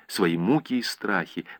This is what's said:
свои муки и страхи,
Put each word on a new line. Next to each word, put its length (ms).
свои 300
муки 380
и 80
страхи, 640